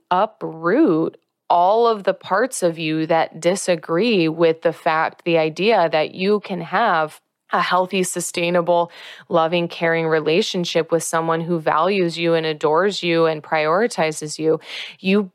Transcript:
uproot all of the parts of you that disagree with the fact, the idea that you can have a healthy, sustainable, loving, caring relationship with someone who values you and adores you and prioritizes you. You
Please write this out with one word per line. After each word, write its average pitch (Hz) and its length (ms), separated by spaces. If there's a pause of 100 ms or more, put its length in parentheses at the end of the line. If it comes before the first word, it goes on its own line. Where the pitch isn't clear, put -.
uproot 170 1080 (320)
all 196 380
of 214 160
the 185 120
parts - 480
of 165 160
you 160 260
that 165 340
disagree 170 880
with 160 360
the 165 100
fact, 160 500
the 170 140
idea 170 540
that 156 240
you 196 240
can 180 220
have 170 600 (320)
a 185 80
healthy, 185 420
sustainable, 175 880 (380)
loving, 170 380
caring 165 400
relationship 160 840
with 160 120
someone 165 360
who 165 200
values 165 580
you 170 160
and 160 120
adores 160 580
you 165 240
and 156 160
prioritizes 156 960
you. 160 200 (400)
You 196 360